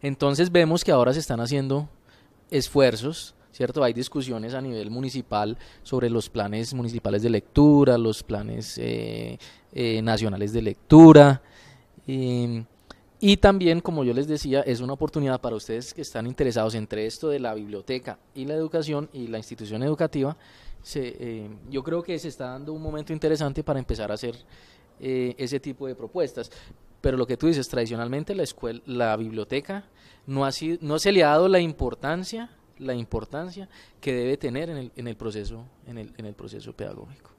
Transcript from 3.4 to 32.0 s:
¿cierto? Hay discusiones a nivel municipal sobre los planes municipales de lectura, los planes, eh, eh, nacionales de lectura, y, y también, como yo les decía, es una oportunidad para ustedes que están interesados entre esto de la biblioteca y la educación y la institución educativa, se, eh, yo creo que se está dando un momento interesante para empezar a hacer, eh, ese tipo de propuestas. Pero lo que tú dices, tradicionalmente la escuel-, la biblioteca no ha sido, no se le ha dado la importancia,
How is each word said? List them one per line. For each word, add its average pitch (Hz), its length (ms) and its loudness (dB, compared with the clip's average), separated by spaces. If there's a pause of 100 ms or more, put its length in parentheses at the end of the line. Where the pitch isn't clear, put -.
¿cierto? 127 320 -2
Hay 120 100 2
discusiones 123 600 -6
a 135 60 -6
nivel 113 300 -8
municipal 117 680 -4 (240)
sobre 123 280 -2
los 113 200 -2
planes 110 440 -6
municipales 113 480 -2
de 117 80 2
lectura, 139 680 6
los 113 260 0
planes, 110 560 -8
eh, 117 580 -8 (340)
eh, 113 300 -2
nacionales 104 500 -2
de 113 120 -2
lectura, 147 800 12 (640)
y, 123 560 -4 (560)
y 202 180 6
también, 185 440 4
como 160 220 -4
yo 120 120 0
les 143 120 -2
decía, 147 340 -2
es 120 200 -4
una 127 120 -6
oportunidad 139 460 -2
para 117 160 -6
ustedes 113 380 -8
que - 80 -14
están 117 240 -8
interesados 117 480 -2
entre 107 320 -6
esto 113 240 -6
de 143 100 -2
la 120 140 -6
biblioteca 107 640 -10 (160)
y 131 120 -12
la 147 100 -6
educación 156 580 -4
y 123 140 -10
la 113 100 -8
institución 110 460 -8
educativa, 151 520 -2 (460)
se, 127 380 -10
eh, 113 300 -10 (200)
yo 135 140 -6
creo 165 180 -6
que 170 160 -8
se 160 120 -10
está 131 180 -12
dando 139 260 -12
un 156 80 -12
momento 151 320 -10
interesante 151 500 -2
para 147 140 -2
empezar 110 320 -6
a 104 60 -4
hacer, 120 200 -8 (640)
eh, 127 380 -4
ese 131 220 -4
tipo 139 260 -12
de 131 80 -8
propuestas. 123 580 -6 (500)
Pero 131 160 0
lo 123 100 0
que 123 100 -2
tú - 80 -2
dices, 151 240 2
tradicionalmente 120 640 -4
la 190 80 -4
escuel-, 120 460 -8
la 120 280 0
biblioteca 113 680 -6 (400)
no 135 180 -2
ha 135 80 0
sido, 160 300 -6
no 151 160 -2
se 185 140 2
le 190 120 6
ha 147 60 6
dado 160 180 6
la 190 120 4
importancia, 170 880 -6 (300)